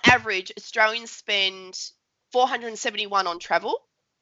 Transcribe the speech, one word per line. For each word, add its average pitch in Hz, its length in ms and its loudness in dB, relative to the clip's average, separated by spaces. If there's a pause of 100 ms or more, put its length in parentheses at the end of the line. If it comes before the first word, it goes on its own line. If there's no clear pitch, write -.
average, 220 520 4
Australians 226 540 0
spend 190 640 -2 (540)
four 247 160 4
hundred 233 300 -4
seventy-one 208 480 -2
on 175 140 -4
travel. 208 420 -2 (400)